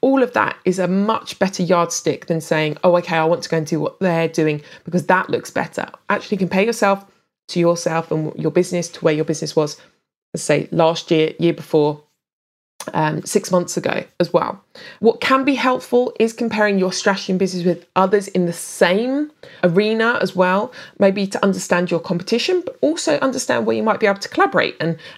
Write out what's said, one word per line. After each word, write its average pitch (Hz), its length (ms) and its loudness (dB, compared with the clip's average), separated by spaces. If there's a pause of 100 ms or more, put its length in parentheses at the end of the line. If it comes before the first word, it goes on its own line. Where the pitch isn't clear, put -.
All 269 240 4
of 247 80 -4
that - 320 2
is 185 160 0
a 180 80 0
much 202 500 -2
better 190 240 0
yardstick 170 640 0
than 165 140 -2
saying, 156 420 -2
"Oh, 175 140 4
okay, 175 200 0
I 160 100 2
want 165 180 0
to - 40 -12
go 165 100 0
and 156 80 -4
do 156 120 -2
what - 220 -6
they're 165 260 0
doing 156 340 0 (240)
because 165 220 -2
that 185 240 2
looks - 220 -4
better." - 340 -6 (220)
Actually 202 300 -2
compare 190 260 0
yourself 202 400 0 (420)
to - 140 -4
yourself 165 500 0
and 156 240 -2
your 156 160 -4
business 175 380 0
to - 160 -16
where 160 100 4
your 156 100 -2
business 156 300 -6
was, 151 220 0 (580)
let's 147 80 -6
say, 147 300 0
last 165 400 2
year, 156 260 2
year 165 160 2
before, 151 480 0 (920)
um, 156 300 -2
six - 260 -2
months 175 260 0
ago - 280 -2 (140)
as 175 140 -2
well. - 320 -2 (360)
What 220 200 2
can 269 240 2
be 277 100 2
helpful 254 640 0
is 226 140 2
comparing 208 460 0
your 185 140 0
strategy 196 400 -2
and 185 60 0
business 180 260 -2
with 175 300 0
others 196 340 2
in 180 180 0
the 170 60 -4
same 247 800 0 (320)
arena 220 600 2
as 190 120 -4
well, 185 380 2 (260)
maybe 196 280 2
to - 180 -2
understand 180 460 0
your 165 100 0
competition, 233 640 -2
but - 160 -10
also 302 380 0
understand 247 480 -2
where 226 100 0
you 214 60 -2
might 214 180 0
be 214 60 2
able 196 140 0
to - 80 -12
collaborate. - 520 0
And, 160 160 -2 (220)